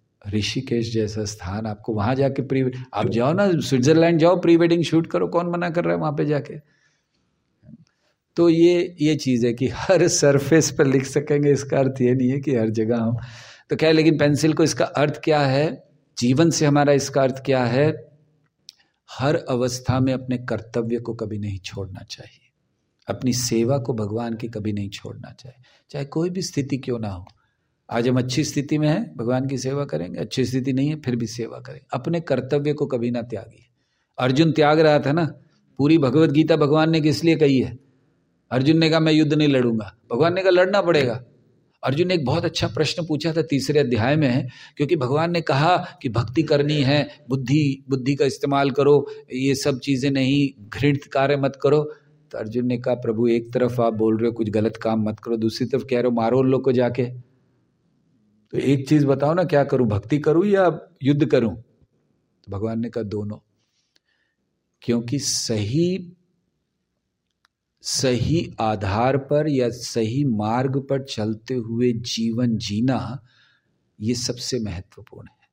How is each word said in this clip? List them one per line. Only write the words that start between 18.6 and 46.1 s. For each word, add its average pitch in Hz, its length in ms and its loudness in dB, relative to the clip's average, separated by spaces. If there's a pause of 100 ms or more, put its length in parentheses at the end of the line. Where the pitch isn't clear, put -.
हर 131 260 -2
अवस्था 127 640 -2
में 131 120 2
अपने 127 260 -4
कर्तव्य 117 640 -4
को 117 140 -8
कभी 107 240 -8
नहीं 101 200 -6
छोड़ना 92 420 -12
चाहिए, - 400 -20 (680)
अपनी 120 240 -2
सेवा 120 460 0
को 127 160 -4
भगवान 110 400 -6
की 113 140 -10
कभी 107 240 -6
नहीं 101 180 -6
छोड़ना - 400 -16
चाहिए, - 320 -20 (280)
चाहे 143 140 -8
कोई 160 260 -4
भी 180 120 -6
स्थिति 143 340 -4
क्यों 123 220 -4
ना 107 120 -6
हो। 92 160 -12 (640)
आज 117 180 0
हम 127 100 2
अच्छी 127 260 -2
स्थिति 151 340 -4
में 151 100 2
हैं, 190 280 -2
भगवान 127 300 -2
की 135 120 -4
सेवा 139 260 -4
करेंगे, 151 360 -6
अच्छी - 240 -2
स्थिति 131 280 -2
नहीं 135 160 0
है, 151 120 -6
फिर 123 160 -2
भी 117 100 -4
सेवा 117 340 -10
करेंगे, 127 320 -20
अपने 165 280 -4
कर्तव्य 143 520 -2
को 147 140 -4
कभी 120 240 -2
ना 120 120 -4
त्यागिए। - 440 -14 (520)
अर्जुन 135 340 2
त्याग 151 280 4
रहा 151 180 6
था 135 140 0
ना, 160 140 0 (520)
पूरी 151 200 4
भगवत 147 320 4
गीता 156 260 4
भगवान 156 340 2
ने 160 100 2
किस 151 240 0
लिए 160 120 4
कही 139 240 4
है? - 180 -6 (720)
अर्जुन 135 280 2
ने 160 120 2
कहा, 160 100 4
"मैं 156 120 2
युद्ध 151 220 4
नहीं 151 140 4
लड़ूंगा।" 117 480 0 (160)
भगवान 160 220 2
ने 185 80 -2
कहा, 185 80 4
"लड़ना 185 320 4
पड़ेगा।" 139 420 0 (600)
अर्जुन 147 240 0
ने 185 60 0
एक 156 100 -2
बहुत 160 200 0
अच्छा 170 240 -2
प्रश्न 156 380 -4
पूछा 156 260 -2
था, 160 100 0
तीसरे 147 380 0
अध्याय 123 360 2
में 151 120 2
है, 127 200 0 (280)
क्योंकि 147 200 0
भगवान 147 340 0
ने 175 100 -2
कहा 165 600 0
कि 131 60 -4
भक्ति 117 340 -2